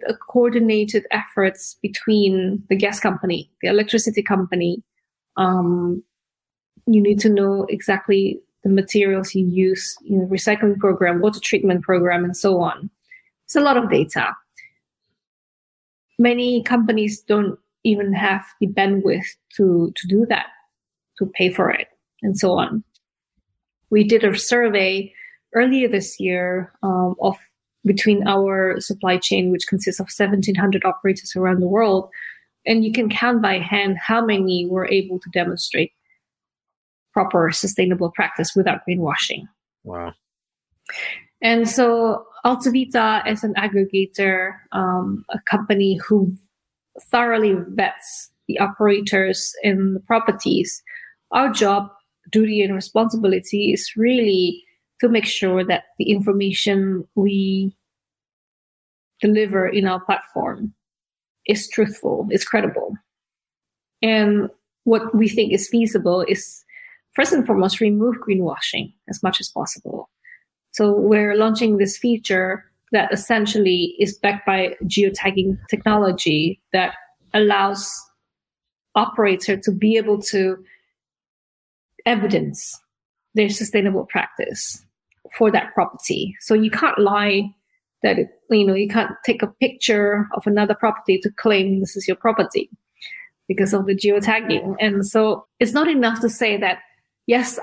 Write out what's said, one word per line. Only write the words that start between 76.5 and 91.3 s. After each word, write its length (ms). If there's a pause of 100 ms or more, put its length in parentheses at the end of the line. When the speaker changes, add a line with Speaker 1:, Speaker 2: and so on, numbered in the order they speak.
Speaker 1:
that 220 (400)
allows 600 (1000)
operator 640
to 140
be 240
able 260
to 340 (1500)
evidence 720 (540)
their 160
sustainable 560
practice 760 (540)
for 140
that 240
property. 680
So 140
you 160
can't 280
lie 520 (520)
that, 160
it, 100 (220)
you 140
know, 100
you 140
can't 220 (140)
take 180
a 60
picture 840
of 120
another 280
property 440
to 120